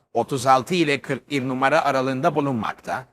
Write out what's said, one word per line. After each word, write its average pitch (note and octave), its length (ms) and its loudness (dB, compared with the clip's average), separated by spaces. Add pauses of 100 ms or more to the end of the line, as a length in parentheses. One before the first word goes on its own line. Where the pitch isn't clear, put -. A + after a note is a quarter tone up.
(120)
otuz A#2 340 -2
altı C3 280 4
ile D3 260 2
kırk - 300 -8
bir C3+ 180 -2
numara C3+ 360 2
aralığında C3 500 0
bulunmakta, C3 800 -4